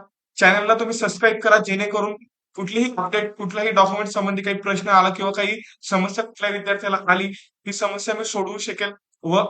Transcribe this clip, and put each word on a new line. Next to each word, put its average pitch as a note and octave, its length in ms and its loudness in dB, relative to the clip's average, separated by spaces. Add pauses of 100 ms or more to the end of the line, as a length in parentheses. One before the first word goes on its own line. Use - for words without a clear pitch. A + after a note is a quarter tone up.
(400)
चॅनलला G#3 340 6
तुम्ही A3+ 200 -4
सबस्क्राईब A3 460 0
करा, G#3+ 160 6
जेणेकरून G#3 580 0 (400)
कुठलीही A3+ 440 -2
अपडेट, G#3 360 -2
कुठल्याही G#3 360 -4
डॉक्युमेंट G3 380 4
संबंधी G3 340 -2
काही G3 140 -2
प्रश्न G3 320 -4
आला F#3+ 200 6
किंवा G3 280 -2
काही G#3 240 -2 (300)
समस्या G3 340 0
कुठल्या G3+ 260 -6
विद्यार्थ्याला G3+ 480 -4 (100)
आली, F#3+ 200 2 (380)
ती G3+ 60 -8
समस्या G3+ 420 -4
मी A3 100 -6
सोडवू G#3 340 -6
शकेल G3+ 340 -6 (300)
व F3+ 280 2